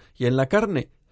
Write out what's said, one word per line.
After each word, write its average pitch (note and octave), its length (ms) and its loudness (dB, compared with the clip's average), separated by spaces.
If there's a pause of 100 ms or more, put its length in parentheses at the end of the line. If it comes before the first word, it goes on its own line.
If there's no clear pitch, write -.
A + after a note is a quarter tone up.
(160)
y B2+ 100 -4
en B2 120 2
la C3+ 100 0
carne. G3+ 440 -2 (200)